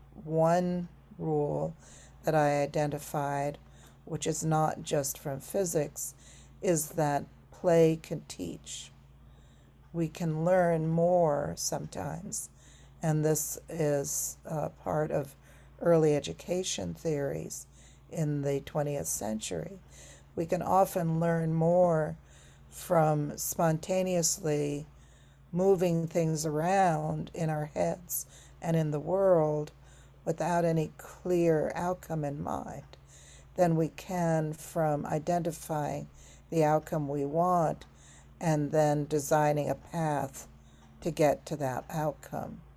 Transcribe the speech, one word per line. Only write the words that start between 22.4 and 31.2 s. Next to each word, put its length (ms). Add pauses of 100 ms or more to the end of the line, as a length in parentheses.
from 640
spontaneously 1500 (640)
moving 560
things 360
around 920
in 160
our 160
heads 600 (340)
and 160
in 140
the 80
world 720 (540)
without 400
any 340
clear 800